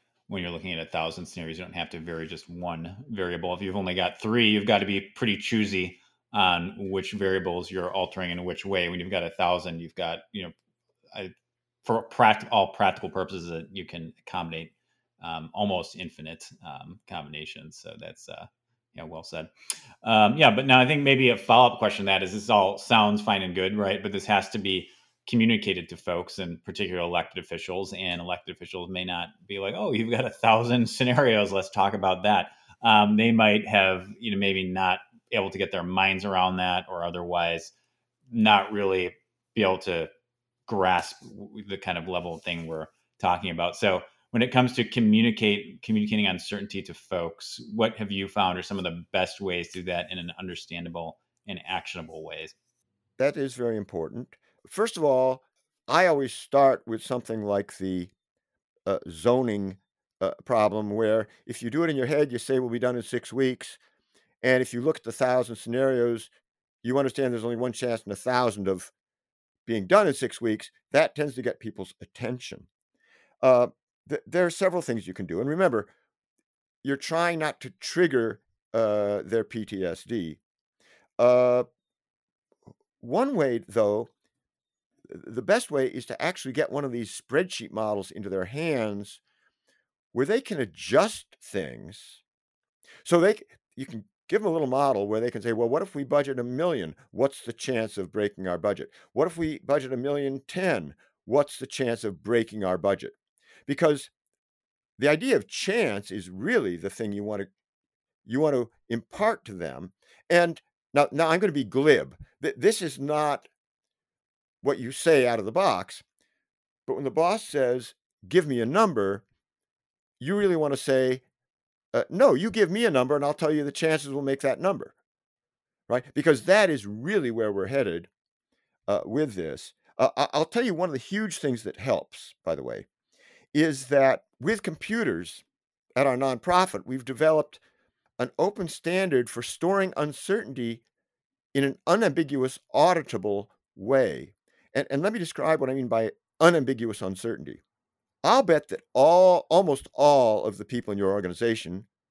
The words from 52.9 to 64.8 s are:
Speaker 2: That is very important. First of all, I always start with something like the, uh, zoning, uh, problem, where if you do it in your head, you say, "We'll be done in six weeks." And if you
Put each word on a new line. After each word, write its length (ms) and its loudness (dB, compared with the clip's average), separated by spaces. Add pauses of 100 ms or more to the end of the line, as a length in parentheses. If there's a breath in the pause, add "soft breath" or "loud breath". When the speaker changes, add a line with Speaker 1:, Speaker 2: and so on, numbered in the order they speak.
Speaker 2:
That 180 -2
is 160 -6
very 240 -4
important. 520 -8 (400)
First 260 -2
of 80 -2
all, 380 2 (460)
I 180 6
always 260 2
start 540 4
with 160 -6
something 420 -4
like 340 -2
the, 320 -4 (760)
uh, 140 0 (100)
zoning, 680 0 (440)
uh, 120 0 (120)
problem, 460 2
where 360 2 (200 soft breath)
if 160 -12
you 80 -6
do 120 0
it 60 0
in 60 -4
your 100 -2
head, 260 0
you 60 -4
say, 220 -2
"We'll 100 -2
be 80 -4
done 180 -2
in 60 -4
six 320 -8
weeks." 460 -2 (640)
And 180 4
if 100 -4
you 100 -6